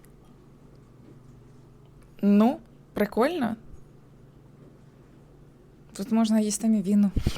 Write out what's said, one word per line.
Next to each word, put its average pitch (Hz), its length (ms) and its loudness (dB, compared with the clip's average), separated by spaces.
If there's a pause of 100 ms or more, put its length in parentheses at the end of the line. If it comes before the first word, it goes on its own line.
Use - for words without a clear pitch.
(2250)
Ну, 214 380 4 (340)
прикольно. 226 640 -2 (2500)
Тут 196 180 -10
можна 220 280 2
їсти 214 280 -2
мівіну. 202 440 2 (260)